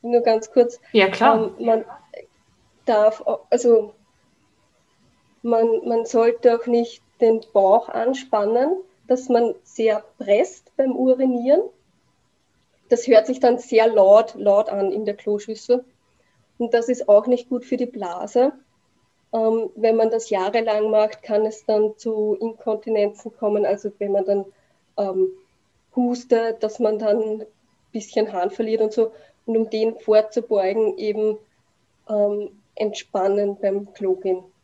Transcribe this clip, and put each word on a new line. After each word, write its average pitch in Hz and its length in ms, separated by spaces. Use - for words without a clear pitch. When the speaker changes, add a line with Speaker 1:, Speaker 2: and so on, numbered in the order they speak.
Speaker 1:
nur 240 200
ganz 226 300
kurz, 240 280
Speaker 2:
Ja, 196 160
klar. 220 500
Speaker 1:
ähm, 233 60
man 226 200
darf, 220 420
au-, - 140
also 233 420
man, 226 440
man 226 180
sollte 233 540
auch 233 60
nicht 233 360
den 226 220
Bauch 190 360
anspannen, 240 880
dass 254 220
man 233 240
sehr 214 400
presst 208 600
beim 262 180
Urinieren. 262 680
Das 233 180
hört 220 200
sich 254 120
dann 247 180
sehr 226 300
laut, 214 480
laut 208 340
an 196 220
in 214 140
der 202 100
Kloschüssel. 220 680
Und 233 160
das 233 160
ist 247 200
auch 208 180
nicht 247 220
gut 247 160
für 247 120
die 240 80
Blase. 208 680
Ähm, 226 420
wenn 226 200
man 226 160
das 226 180
jahrelang 214 640
macht, 214 320
kann 214 220
es 214 200
dann 214 320
zu 214 420
Inkontinenzen 220 1000
kommen. 208 280
Also 196 340
wenn 202 120
man 196 140
dann, 202 200
ähm, 190 320
hustet, 240 680
dass 214 160
man 214 200
dann 220 220
ein 214 240
bisschen 220 400
Harn 185 200
verliert 220 300
und 220 120
so. 220 180
Und 226 120
um 220 120
den 220 300
vorzubeugen, 214 1000
eben, 214 400
ähm, 208 400
entspannen 202 840
beim 202 340
Klo 185 220
gehen. 185 280